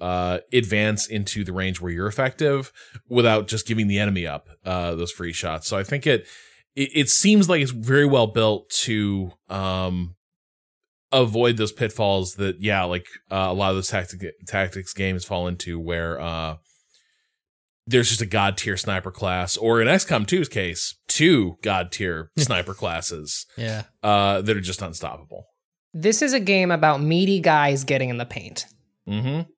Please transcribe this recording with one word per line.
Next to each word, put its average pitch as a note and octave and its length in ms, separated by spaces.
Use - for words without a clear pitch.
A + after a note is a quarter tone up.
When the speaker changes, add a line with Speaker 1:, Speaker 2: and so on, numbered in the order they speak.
Speaker 1:
uh, F2+ 380
advance G#2+ 560
into G#2 360
the F2+ 100
range F#2+ 260
where F2+ 120
you're F2 160
effective C3+ 640
without A2+ 400
just A2 200
giving A2 200
the G2+ 120
enemy G2 280
up, C#2+ 200
uh, F2 300
those E2+ 160
free F2 220
shots. D#2+ 340
So G#2 100
I G2 60
think C#3 220
it, C3 220
it, C#3 180
it D3 160
seems G3+ 400
like E3+ 120
it's C3 100
very B2+ 340
well C3 220
built G#2+ 420
to, G2+ 500
um, F#2 680
avoid A#2+ 460
those G#2+ 140
pitfalls G2 640
that, F#2+ 260
yeah, G2 220
like, F2+ 240
uh, F#2+ 180
a F#2 40
lot F#2+ 180
of F#2+ 60
those F#2+ 100
tactic-, F2+ 580
tactics F#2+ 480
games F#2 320
fall F2+ 220
into F2 320
where, E2 400
uh, D#2+ 380
there's A#2 220
just A2+ 120
a A2+ 60
god G2 300
tier G2 200
sniper F#2+ 320
class, F#2 480
or A2+ 240
in A2+ 60
X F3+ 180
COM A#2+ 200
two's E3+ 240
case, F2+ 460
two C3+ 560
god F#2 280
tier E2 420
Speaker 2:
<laughs> - 40
Speaker 1:
sniper F#2+ 380
classes, D#2+ 680
Speaker 2:
Yeah. A2 260
Speaker 1:
uh, G2+ 380
that G#2+ 140
are G2 60
just F#2 220
unstoppable. - 600
Speaker 3:
This F#3+ 300
is C#4 120
a C4+ 60
game F#3+ 300
about D#3 320
meaty F3+ 380
guys D3 440
getting C3 260
in A#2+ 80
the A#2+ 100
paint. - 380
Speaker 1:
Mm-hmm. C3+ 500